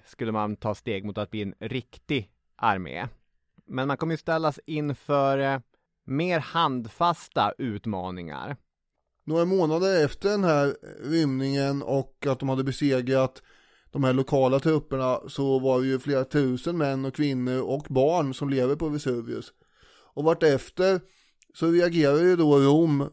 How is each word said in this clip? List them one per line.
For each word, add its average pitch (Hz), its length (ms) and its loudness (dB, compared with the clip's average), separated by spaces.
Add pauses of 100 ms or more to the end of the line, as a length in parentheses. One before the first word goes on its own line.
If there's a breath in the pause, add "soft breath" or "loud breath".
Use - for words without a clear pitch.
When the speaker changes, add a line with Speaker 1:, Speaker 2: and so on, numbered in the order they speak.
Speaker 1:
skulle 113 260 -8
man 107 240 -4
ta 107 200 -6
steg 101 300 -8
mot 104 120 -10
att 104 140 -6
bli 107 100 -6
en 98 180 -6
riktig 117 720 -6 (260)
armé. 92 520 -2 (580)
Men 131 220 -6
man 139 100 -4
kommer 165 160 -4
ju 151 40 -2
ställas 160 480 -2
inför, 143 720 -2
eh, 135 220 0 (460)
mer 165 340 -2
handfasta 139 1160 -2
utmaningar. 92 1000 -8 (680)
Speaker 2:
Några 165 220 0
månader 180 600 2
efter - 240 -2
den 202 140 0
här 143 320 2 (280)
rymningen 139 800 0
och - 440 -4
att 131 120 -2
de 135 100 -4
hade 131 140 0
besegrat 131 800 0 (500 soft breath)
de 139 120 -2
här 131 100 4
lokala 135 460 2
trupperna, 135 680 0
så 135 320 0
var 131 220 2
det 135 60 -2
ju 131 120 -2
flera 135 240 0
tusen 139 540 -2
män 135 280 -2
och 131 100 -8
kvinnor 131 460 -2
och 131 280 -4
barn 139 440 2
som 143 160 -6
lever 135 260 0
på 156 140 -4
Vesuvius. 120 640 -6 (600 soft breath)
Och 147 100 -6
vartefter 165 760 2 (540 soft breath)
så 165 180 0
reagerar 170 460 4
ju 180 180 6
då 151 240 6
Rom 143 540 4